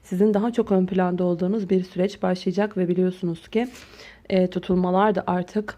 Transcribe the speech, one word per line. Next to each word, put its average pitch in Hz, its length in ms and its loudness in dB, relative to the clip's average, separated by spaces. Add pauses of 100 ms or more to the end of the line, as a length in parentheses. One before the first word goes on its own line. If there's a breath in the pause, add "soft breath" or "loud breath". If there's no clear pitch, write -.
sizin 202 320 2
daha 226 180 0
çok 214 200 0
ön 185 140 4
planda 180 380 0
olduğunuz 180 460 -2
bir 190 140 4
süreç 185 380 -4
başlayacak 190 540 -2
ve 185 120 0
biliyorsunuz 185 600 -2
ki, 240 200 -2 (600 loud breath)
e, 185 200 4
tutulmalar 185 640 2
da - 120 -4
artık 180 520 -4